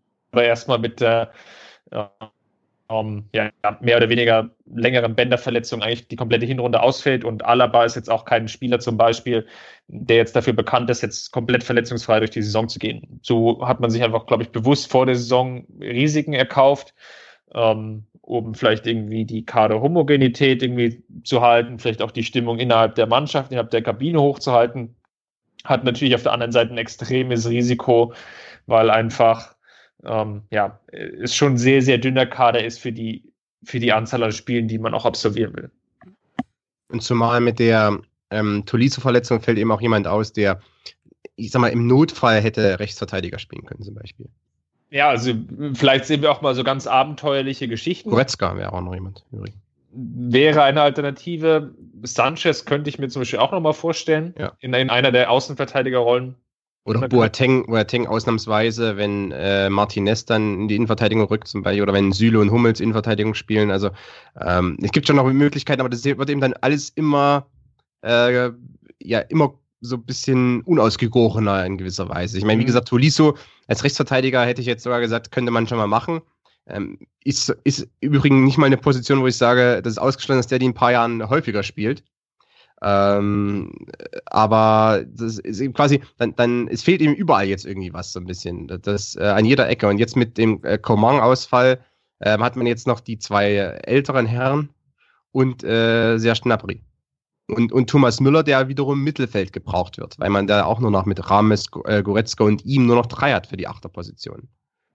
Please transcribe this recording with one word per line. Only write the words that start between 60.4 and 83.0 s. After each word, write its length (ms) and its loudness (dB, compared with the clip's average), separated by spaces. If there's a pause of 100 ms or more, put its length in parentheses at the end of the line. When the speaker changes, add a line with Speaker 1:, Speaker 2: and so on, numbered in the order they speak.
Speaker 2:
in 60 -4
die 80 -2
Innenverteidigung 500 0
rückt 220 -6
zum 140 -8
Beispiel, 220 0
oder 100 0
wenn 180 4
Süle 280 4
und 100 4
Hummels 300 2
Innenverteidigung 560 -2
spielen. 340 0
Also, 220 -2 (500)
ähm, 400 0
es 100 -2
gibt 140 0
schon 120 4
noch 140 4
Möglichkeiten, 500 0
aber 80 -2
das 140 -8
wird 280 -2
eben 100 -2
dann 200 0
alles 280 -2
immer, 560 0 (560)
äh, 480 2 (500)
ja, 200 -2
immer 340 0 (280)
so 140 -8
ein 80 -12
bisschen 580 0
unausgegorener 1040 2
in 120 -8
gewisser 320 -10
Weise. 280 -6
Ich 60 -4
meine, 160 2
wie 40 0
Speaker 1:
Mhm. 40 0
Speaker 2:
gesagt, 220 0
Tolisso 480 4 (300)
als 160 -4
Rechtsverteidiger 600 0
hätte 140 -2
ich 80 -6
jetzt 160 -6
sogar 160 -2
gesagt, 320 -4
könnte 200 -2
man 160 0
schon 100 -4
mal 100 0
machen. 340 -2 (460)
Ähm, 320 -10 (240)
ist, 260 -2 (140)
ist 240 -2 (140)
übrigens 420 4
nicht 140 4
mal 80 6
eine 120 4
Position, 440 2
wo 60 2
ich 100 0
sage, 440 4
das 120 -4
ist 60 -8
ausgeschlossen, 400 0
dass 80 -4
der 120 0
die 60 0
in 60 2
ein 40 -8
paar 160 2
Jahren 380 0
häufiger 340 -2
spielt. 400 -6 (800)
Ähm, 920 0 (540)